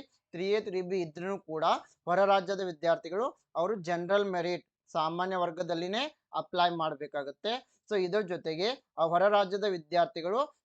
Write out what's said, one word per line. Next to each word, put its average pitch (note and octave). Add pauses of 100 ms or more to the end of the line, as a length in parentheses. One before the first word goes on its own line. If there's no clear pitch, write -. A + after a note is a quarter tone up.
ತ್ರೀ -
ಎ, G#3+
ತ್ರೀ F#3
ಬಿ F3+
ಇದ್ರೂ F3
ಕೂಡ D#3 (400)
ಹೊರ F3+
ರಾಜ್ಯದ G3
ವಿದ್ಯಾರ್ಥಿಗಳು E3+ (140)
ಅವರು F#3
ಜನರಲ್ F3
ಮೆರಿಟ್ F3
ಸಾಮಾನ್ಯ F3
ವರ್ಗದಲ್ಲಿನೇ F3 (180)
ಅಪ್ಲೈ F3
ಮಾಡ್ಬೇಕಾಗತ್ತೆ. D#3 (140)
So F#3+
ಇದ್ರ F#3
ಜೊತೆಗೆ F3
ಆ D#3+
ಹೊರ F3
ರಾಜ್ಯದ G3+
ವಿದ್ಯಾರ್ಥಿಗಳು F3